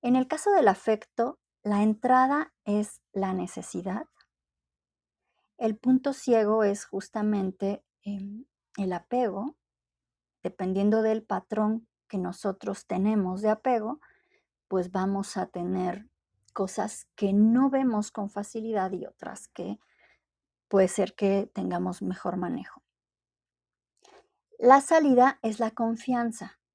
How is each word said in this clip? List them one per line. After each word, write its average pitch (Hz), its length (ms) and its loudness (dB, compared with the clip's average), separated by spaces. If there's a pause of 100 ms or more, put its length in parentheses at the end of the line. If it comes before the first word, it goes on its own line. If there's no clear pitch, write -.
En 247 140 4
el 254 120 2
caso 359 240 0
del 320 160 6
afecto, 220 720 0 (280)
la 208 160 2
entrada 254 720 2 (100)
es 208 380 -2 (100)
la 190 220 -2
necesidad. 185 760 -6 (1500)
El 220 200 -2
punto 262 360 2
ciego 220 500 2
es 202 220 0
justamente, 202 960 -4 (200)
em, 202 420 -10 (320)
el 190 160 -4
apego. 226 640 -4 (880)
Dependiendo 196 580 0
del 220 220 0
patrón 214 680 -4 (180)
que 208 100 -8
nosotros 190 680 -8
tenemos 190 540 0
de 214 80 2
apego, 226 500 -2 (720)
pues 180 240 -2
vamos 196 420 -2
a 185 120 -4
tener 185 600 -6 (460)
cosas - 640 -6
que 196 180 0
no 226 360 6
vemos 254 420 0
con 202 180 -8
facilidad 208 640 -4
y 180 120 -8
otras - 440 -14
que 196 280 -10 (920)
puede 190 180 4
ser - 280 -2
que 196 380 0
tengamos 180 480 -4
mejor 185 360 -6
manejo. 175 440 -8 (1800)
La 262 220 8
salida 277 600 4
es 220 180 -4
la 220 120 -2
confianza. 226 880 -6 (160)